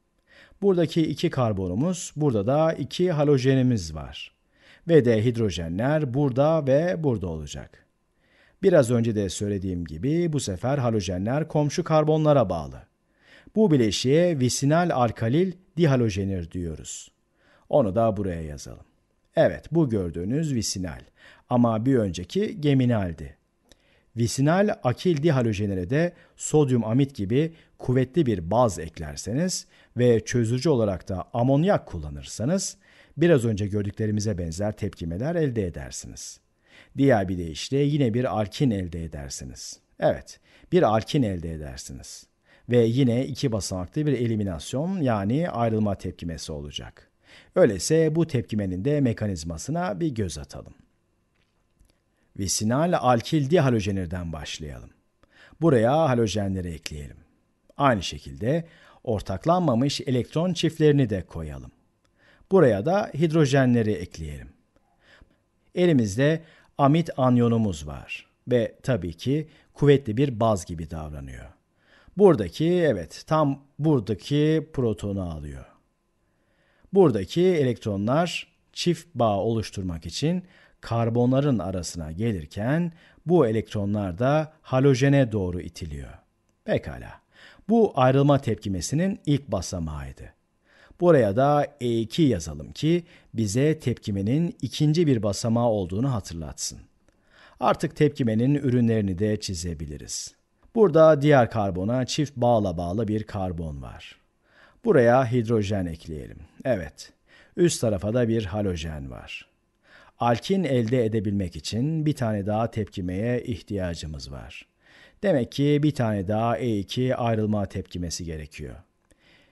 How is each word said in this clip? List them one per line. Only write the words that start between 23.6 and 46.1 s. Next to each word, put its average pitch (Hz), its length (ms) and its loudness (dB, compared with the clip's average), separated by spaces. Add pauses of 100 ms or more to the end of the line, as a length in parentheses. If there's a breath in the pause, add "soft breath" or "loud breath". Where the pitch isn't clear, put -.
Visinal 151 520 2 (160)
akil 139 380 0
dihalojenüre 107 680 0
de 165 220 0 (240 soft breath)
sodyum 127 480 2
amid 135 260 0
gibi 131 440 -2 (240 loud breath)
kuvvetli 131 480 0
bir 90 240 -2
baz 107 280 2
eklerseniz 101 880 -6 (300 soft breath)
ve 117 280 4
çözücü 127 440 0
olarak 110 400 0
da 92 240 -6
amonyak 139 540 2
kullanırsanız 82 920 -6 (400 soft breath)
biraz 147 280 4
önce 107 220 0
gördüklerimize 104 720 -2
benzer 90 340 -4
tepkimeler 98 640 -6
elde 123 320 -2
edersiniz. - 760 -14 (560 soft breath)
Diğer 123 320 4
bir 92 100 -4
deyişle 85 400 -6
yine 143 360 2
bir 123 100 -2
alkin 110 460 -2
elde 87 340 -4
edersiniz. 71 760 -14 (200)
Evet, - 400 -4 (320 soft breath)
bir 175 100 4
alkin 110 400 2
elde 85 300 -4
edersiniz. 69 760 -14 (440 soft breath)
Ve 120 140 6
yine 120 420 2
iki 127 260 -4
basamaklı 98 540 -4
bir 147 60 2
eliminasyon 117 880 -4
yani 120 500 0
ayrılma 110 440 0
tepkimesi 82 580 -10